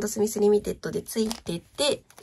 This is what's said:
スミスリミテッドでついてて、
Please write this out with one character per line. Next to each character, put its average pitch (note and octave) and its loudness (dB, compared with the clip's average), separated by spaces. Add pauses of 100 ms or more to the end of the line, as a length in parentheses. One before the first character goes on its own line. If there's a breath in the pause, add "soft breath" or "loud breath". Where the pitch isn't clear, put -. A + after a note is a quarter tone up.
ス G#3+ -6
ミ A3 2
ス G#3+ -4
リ G#3 6
ミ G#3 6
テ F#3 -4
ッ F3 -8
ド E3 -6
で - -4
つ - -6
い A3 0
て F3 -6
て、 - -2 (200)